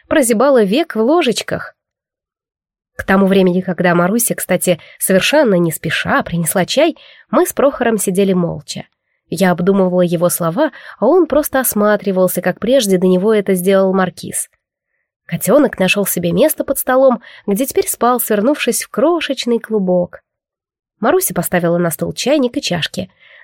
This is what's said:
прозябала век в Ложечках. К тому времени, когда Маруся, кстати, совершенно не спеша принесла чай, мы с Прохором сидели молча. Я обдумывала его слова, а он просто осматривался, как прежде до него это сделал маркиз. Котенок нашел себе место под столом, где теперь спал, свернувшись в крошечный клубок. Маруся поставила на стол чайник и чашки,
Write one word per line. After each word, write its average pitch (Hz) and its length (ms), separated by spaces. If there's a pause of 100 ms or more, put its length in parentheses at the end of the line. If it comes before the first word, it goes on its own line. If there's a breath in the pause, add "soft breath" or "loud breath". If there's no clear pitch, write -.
прозябала 247 560
век 226 320
в 220 60
Ложечках. 247 720 (1200)
К - 60
тому 196 220
времени, 185 340
когда 175 340
Маруся, 190 400
кстати, 180 420 (200 loud breath)
совершенно 202 580
не 170 160
спеша - 500
принесла 170 440
чай, 311 320 (340 loud breath)
мы 320 160
с - 60
Прохором 233 440
сидели 196 360
молча. 165 540 (420)
Я 180 220
обдумывала 180 500
его 175 260
слова, 170 460 (260 loud breath)
а 202 60
он 330 200
просто - 360
осматривался, 202 800
как 180 180
прежде 208 380
до 185 100
него 185 260
это 202 200
сделал 190 400
маркиз. - 560 (800)
Котенок 226 520
нашел 190 260
себе 175 280
место 294 320
под 269 120
столом, 254 440 (260 loud breath)
где 208 180
теперь 392 220
спал, 240 320
свернувшись 220 640
в - 60
крошечный 269 680
клубок. 185 600 (800)
Маруся 349 340
поставила 175 440
на 170 140
стол 170 200
чайник 254 460
и 285 40
чашки, - 480 (340 soft breath)